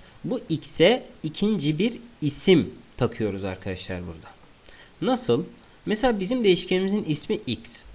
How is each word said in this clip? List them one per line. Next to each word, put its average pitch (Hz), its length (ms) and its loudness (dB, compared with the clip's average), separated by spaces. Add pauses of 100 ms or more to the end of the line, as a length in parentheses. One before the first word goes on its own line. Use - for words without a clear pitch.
(240)
Bu 220 160 -4 (100)
x'e 170 540 4 (200)
ikinci 156 560 0
bir 233 200 0 (220)
isim 151 520 2 (240)
takıyoruz 104 460 -2
arkadaşlar 92 640 -6
burada. 80 200 -14 (760)
Nasıl? 233 440 2 (400)
Mesela 214 340 2
bizim 226 240 0
değişkenimizin 190 600 2
ismi 156 320 0
x. - 480 -4 (120)